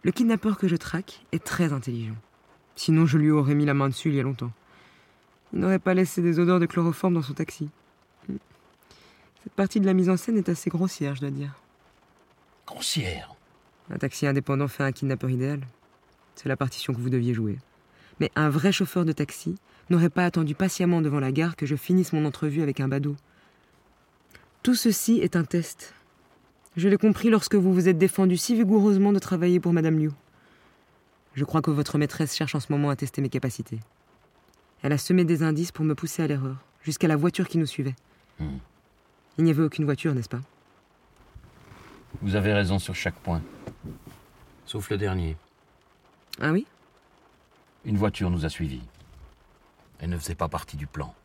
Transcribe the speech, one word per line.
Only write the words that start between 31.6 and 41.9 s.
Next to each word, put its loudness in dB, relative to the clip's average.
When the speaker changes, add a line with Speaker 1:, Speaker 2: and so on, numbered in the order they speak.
Speaker 1:
que 0
votre 0
maîtresse -2
cherche -4
en 0
ce -8
moment 0
à -2
tester -6
mes -2
capacités. -6
Elle 0
a 0
semé 2
des 2
indices -2
pour -4
me 0
pousser -6
à 0
l'erreur, -4
jusqu'à 0
la 4
voiture 0
qui -2
nous 0
suivait. -6
Speaker 2:
Hmm. -8
Speaker 1:
Il 4
n'y 6
avait 2
aucune -2
voiture, -2
n'est-ce -4
pas ? -8